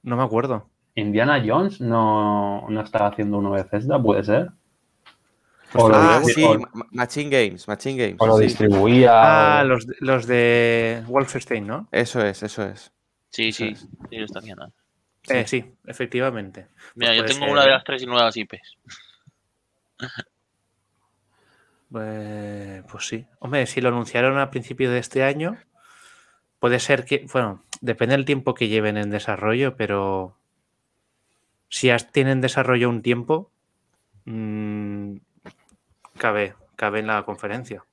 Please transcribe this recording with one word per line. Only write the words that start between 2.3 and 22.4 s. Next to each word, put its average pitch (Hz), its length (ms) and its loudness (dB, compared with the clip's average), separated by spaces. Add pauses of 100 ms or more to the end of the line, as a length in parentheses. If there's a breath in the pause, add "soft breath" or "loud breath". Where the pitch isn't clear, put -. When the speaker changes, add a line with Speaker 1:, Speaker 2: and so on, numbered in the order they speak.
Speaker 2:
no 107 120 -4
estaba 107 260 0
haciendo 104 320 -2
uno 101 120 -2
Bethesda, 104 500 -2
puede 101 220 2
ser? 104 260 0 (1200)
Speaker 1:
Pues - 120 4
Speaker 2:
O 113 60 8
lo 107 60 8
Speaker 3:
Ah, 160 240 6
Speaker 2:
dice-, 117 140 2
Speaker 3:
sí, 156 100 4
Speaker 2:
o 107 160 4
Speaker 3:
Ma-, - 140 -8
Ma-, 110 180 -10
Machine 135 380 -4
Games, 110 380 0
Machine 131 360 -6
Games, 98 160 -2
Speaker 2:
o 110 80 6
lo 110 100 8
Speaker 3:
sí. 107 60 6
Speaker 2:
distribuía, 117 1160 6
Speaker 1:
Ah, - 20 4
Speaker 2:
o 143 40 4
Speaker 1:
los 123 220 0
de, 127 120 -12
los 127 280 0
de 117 800 2
Wolfenstein, 123 580 -4
¿no? 135 260 -10
Speaker 3:
Eso 120 320 -2
es, 98 200 -4
eso 107 200 -10
es. 98 280 -14 (380)
Speaker 4:
Sí, 113 200 -4
Speaker 3:
Eso 110 160 -8
Speaker 4:
sí, 107 40 -6
Speaker 3:
es. 104 100 -14 (300)
Speaker 4:
sí, 117 80 -16
lo 110 80 -10
está 95 140 -16
haciendo. 107 260 -18 (640)
Speaker 1:
Eh, 127 160 0
Speaker 3:
Sí. 127 160 -4
Speaker 1:
sí, - 140 -20 (100)
efectivamente. 120 840 -8 (280 soft breath)
Speaker 4:
Mira, 120 140 -2
Speaker 1:
Pues 113 80 2
Speaker 4:
yo 113 60 2
Speaker 1:
puede 110 100 -2
Speaker 4:
tengo 143 120 -4
Speaker 1:
ser, - 80 0
Speaker 4:
una 143 100 4
de 135 40 8
Speaker 1:
¿eh? 135 40 8
Speaker 4:
las 131 120 2
tres 127 240 -8
nuevas 117 300 0
I 107 80 -8
Ps. - 320 -20 (3250 soft breath)
Speaker 1:
Eh, 104 960 -12